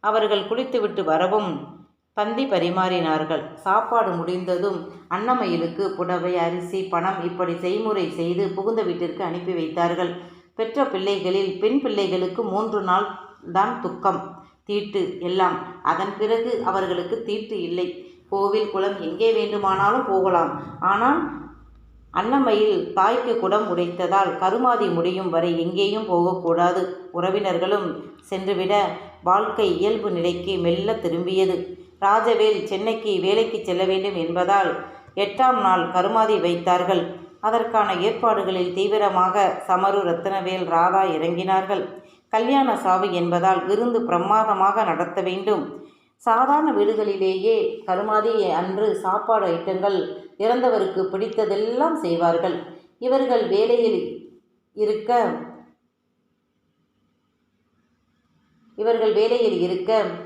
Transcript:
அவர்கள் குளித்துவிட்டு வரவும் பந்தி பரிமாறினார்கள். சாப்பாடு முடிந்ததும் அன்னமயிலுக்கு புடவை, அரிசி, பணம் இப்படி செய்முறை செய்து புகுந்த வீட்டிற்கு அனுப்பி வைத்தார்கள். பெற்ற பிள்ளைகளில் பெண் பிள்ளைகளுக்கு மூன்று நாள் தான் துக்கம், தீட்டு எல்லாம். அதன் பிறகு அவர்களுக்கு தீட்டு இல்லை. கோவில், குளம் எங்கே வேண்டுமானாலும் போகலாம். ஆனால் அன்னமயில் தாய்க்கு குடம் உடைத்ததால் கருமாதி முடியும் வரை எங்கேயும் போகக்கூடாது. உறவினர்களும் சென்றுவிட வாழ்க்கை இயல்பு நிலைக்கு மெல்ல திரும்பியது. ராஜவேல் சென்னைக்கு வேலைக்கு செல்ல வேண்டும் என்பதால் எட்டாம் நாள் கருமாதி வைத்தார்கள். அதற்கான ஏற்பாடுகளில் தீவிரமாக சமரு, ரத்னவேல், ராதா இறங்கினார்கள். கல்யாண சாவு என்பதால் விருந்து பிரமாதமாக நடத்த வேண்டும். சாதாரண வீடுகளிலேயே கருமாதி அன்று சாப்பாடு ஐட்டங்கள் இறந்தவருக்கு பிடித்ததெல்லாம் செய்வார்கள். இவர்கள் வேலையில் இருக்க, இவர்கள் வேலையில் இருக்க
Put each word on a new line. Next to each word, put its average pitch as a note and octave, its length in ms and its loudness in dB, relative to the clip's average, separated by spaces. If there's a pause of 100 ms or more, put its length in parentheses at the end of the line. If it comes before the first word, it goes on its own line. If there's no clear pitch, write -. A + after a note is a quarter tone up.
அவர்கள் G#3+ 460 0
குளித்துவிட்டு A3+ 580 -2
வரவும் E3 720 0 (420)
பந்தி A3+ 280 -2
பரிமாறினார்கள். E3+ 1080 0
சாப்பாடு G#3+ 560 0
முடிந்ததும் F3+ 680 -2 (320)
அன்னமயிலுக்கு F#3+ 760 -2 (100)
புடவை, F3+ 440 -2
அரிசி, F3 460 -2
பணம் F3 400 -2
இப்படி F3 320 -2
செய்முறை G3 540 -2
செய்து F3 380 -2
புகுந்த G#3+ 340 -2
வீட்டிற்கு F3 420 -4
அனுப்பி F3 280 -4
வைத்தார்கள். E3+ 600 -2 (420)
பெற்ற A3+ 300 0
பிள்ளைகளில் F#3+ 760 -2
பெண் B3 240 2
பிள்ளைகளுக்கு F#3 600 -2
மூன்று G#3 400 -2
நாள் F#3+ 240 2 (460)
தான் F#3+ 280 0
துக்கம், - 400 -2 (440)
தீட்டு G3+ 560 -2
எல்லாம். F3+ 380 0 (240)
அதன் F#3 360 -2
பிறகு A3+ 460 0
அவர்களுக்கு F#3 580 -2
தீட்டு G#3+ 400 -6
இல்லை. F3 260 -4 (420)
கோவில், G3+ 400 0
குளம் G3 300 -2
எங்கே F#3 320 2
வேண்டுமானாலும் G3+ 720 2
போகலாம். F#3 460 2 (280)
ஆனால் A3 380 2 (960)
அன்னமயில் G#3+ 800 2
தாய்க்கு A#3 460 2
குடம் G#3 300 2
உடைத்ததால் F3 680 0
கருமாதி A3 480 2
முடியும் F3+ 440 -2
வரை E3 300 0
எங்கேயும் G3 460 -2
போகக்கூடாது. F3+ 1080 0
உறவினர்களும் F#3 720 0 (320)
சென்றுவிட F#3+ 540 -2 (480)
வாழ்க்கை F#3+ 560 2
இயல்பு G#3 320 0
நிலைக்கு F3 480 -2
மெல்ல E3+ 340 0
திரும்பியது. F3+ 640 0 (440)
ராஜவேல் G#3+ 640 4
சென்னைக்கு G#3 560 -2
வேலைக்கு G#3+ 440 2
செல்ல F#3 200 0
வேண்டும் F#3+ 320 0
என்பதால் F3+ 540 2 (440)
எட்டாம் G3+ 460 2
நாள் F#3 300 2
கருமாதி G#3+ 480 2
வைத்தார்கள். F3 640 2 (380)
அதற்கான A3 540 0
ஏற்பாடுகளில் F#3 800 0
தீவிரமாக F#3+ 920 2
சமரு, G3 360 2
ரத்னவேல், F3+ 600 -2
ராதா F3 400 4
இறங்கினார்கள். F#3 800 0 (440)
கல்யாண A#3+ 480 2
சாவு F#3 360 2
என்பதால் F3 540 2
விருந்து A3+ 360 2
பிரமாதமாக G3+ 800 2
நடத்த F3 360 -2
வேண்டும். F#3 440 -2 (580)
சாதாரண C4+ 500 2
வீடுகளிலேயே G3+ 840 2 (280)
கருமாதி G#3 680 0
அன்று F#3 440 0
சாப்பாடு G3+ 520 0
ஐட்டங்கள் F#3 520 0 (400)
இறந்தவருக்கு A3 640 2
பிடித்ததெல்லாம் A3 920 0
செய்வார்கள். E3+ 640 0 (420)
இவர்கள் B3 500 2
வேலையில் A3 520 2 (760)
இருக்க, G#3+ 340 0 (3750)
இவர்கள் A3 340 4
வேலையில் A3 480 4
இருக்க F3+ 300 0 (360)